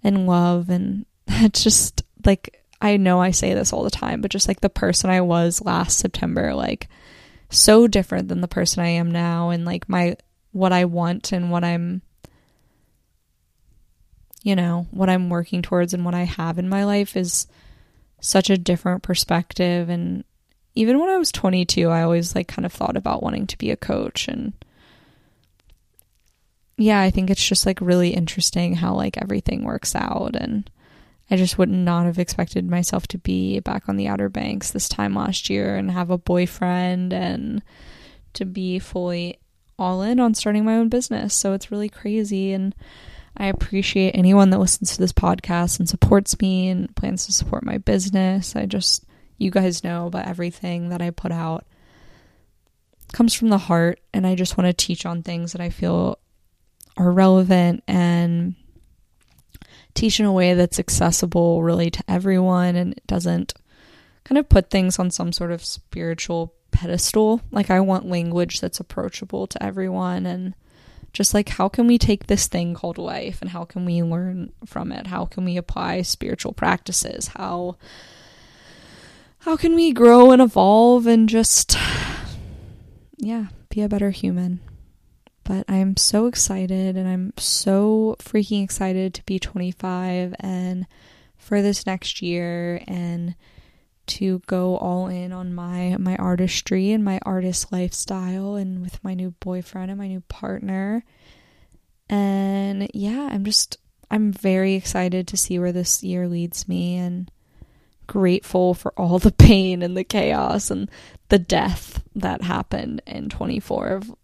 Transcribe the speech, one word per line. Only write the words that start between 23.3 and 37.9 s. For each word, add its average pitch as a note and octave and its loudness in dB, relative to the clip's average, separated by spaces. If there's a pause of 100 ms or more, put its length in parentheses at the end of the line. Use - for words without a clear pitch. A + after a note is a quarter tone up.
to - -10
be A3 -4
a - -2
coach. - -6
And - -8 (2250)
yeah, G#3+ 4
I F#3+ 4
think F#3 0
it's - 0
just, - 0
like, F#3+ 0
really F3+ 4
interesting F3 -2
how, F3 -2
like, - -2
everything - -4
works - -6
out. - -4
And - -4 (580)
I G3+ 2
just F#3 0
would F#3 4
not F3 2
have E3+ 0
expected F3+ -2
myself F3 -2
to F#3 -8
be F#3+ -2
back G3 -6
on G3 -2
the G3+ -2
Outer G3+ -2
Banks G3+ -6
this - -4
time G3+ -4
last G3 -4
year G3 -2
and F#3+ -4
have F3+ -4
a F3+ 0
boyfriend F3+ -2
and F#3 -4 (720)